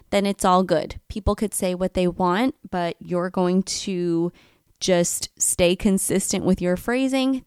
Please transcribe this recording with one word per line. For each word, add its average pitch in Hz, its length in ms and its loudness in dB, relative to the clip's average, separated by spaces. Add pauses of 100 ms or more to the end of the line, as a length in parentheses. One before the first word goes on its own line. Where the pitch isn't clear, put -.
then 202 160 2
it's 202 200 -2
all 185 180 6
good. - 440 -2
People 208 280 -2
could 208 180 -4
say 180 220 -2
what 185 180 -4
they 180 140 2
want, 180 480 0 (160)
but 170 280 -2
you're 175 300 -4
going 180 320 2
to 175 720 -2 (480)
just 175 500 0 (120)
stay 180 340 2
consistent 190 720 0
with 185 160 2
your 180 160 0
phrasing. 262 680 -2